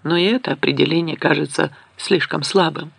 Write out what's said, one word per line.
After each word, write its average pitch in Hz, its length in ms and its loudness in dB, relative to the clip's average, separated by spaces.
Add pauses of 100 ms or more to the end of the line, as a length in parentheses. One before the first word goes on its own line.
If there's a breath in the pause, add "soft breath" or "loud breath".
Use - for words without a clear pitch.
Но 165 140 0
и 175 80 2
это 247 260 0
определение 151 640 0
кажется 151 580 0 (220 loud breath)
слишком 147 460 0
слабым. 156 560 0